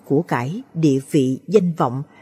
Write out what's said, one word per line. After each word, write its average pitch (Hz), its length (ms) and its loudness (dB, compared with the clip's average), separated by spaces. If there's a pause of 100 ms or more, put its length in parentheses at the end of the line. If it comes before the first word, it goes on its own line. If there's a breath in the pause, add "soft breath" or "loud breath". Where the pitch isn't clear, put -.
của 135 180 0
cải, 147 400 -6 (120)
địa 156 240 2 (120)
vị, 131 380 0
danh 180 280 2
vọng 135 260 -2 (200 loud breath)